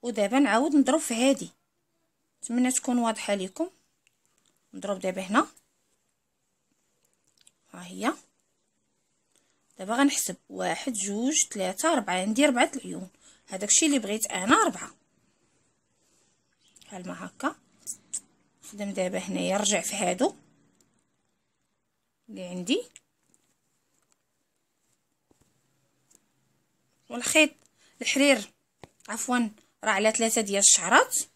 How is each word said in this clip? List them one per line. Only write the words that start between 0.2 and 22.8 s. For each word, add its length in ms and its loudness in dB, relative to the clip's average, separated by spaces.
نعاود 360 4
نضرب 240 6
في 140 -4
هادي. 360 2
نتمنى 280 0
تكون 260 -2
واضحه 380 -2
لكم. 340 -6
نضرب 260 -6
دابا 220 -6
هنا، 260 0
ها 120 -16
هي. 280 -4
دابا 160 -6
غنحسب 400 2
واحد، 440 -4
جوج، 580 0
ثلاثه، 420 -2
اربعه، 280 0
عندي 240 2
ربعه 300 2
العيون. 340 -12
هذاك 220 -8
الشيء 180 4
اللي 120 2
بغيت 260 -4
انا، 380 2
ربعه 280 -4
بحال 220 -14
ما 180 -12
هكا. 300 -6
نخدم 280 -10
دابا 260 -2
هنايا، 400 -2
نرجع 240 0
في 140 -6
هادو 400 0
اللي 140 -14
عندي. 400 -4